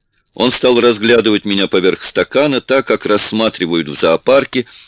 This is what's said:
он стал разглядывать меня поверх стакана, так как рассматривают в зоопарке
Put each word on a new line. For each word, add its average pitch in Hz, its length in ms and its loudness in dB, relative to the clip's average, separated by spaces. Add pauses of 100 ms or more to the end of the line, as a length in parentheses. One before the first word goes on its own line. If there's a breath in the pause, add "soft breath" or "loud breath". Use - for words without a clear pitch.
(320)
он 123 180 0
стал 123 300 0
разглядывать 113 640 2
меня 98 240 -2
поверх 92 340 0
стакана, 127 600 -2
так 135 240 0
как 110 180 -2
рассматривают 101 840 -2
в 71 100 -8
зоопарке 120 640 0 (240 loud breath)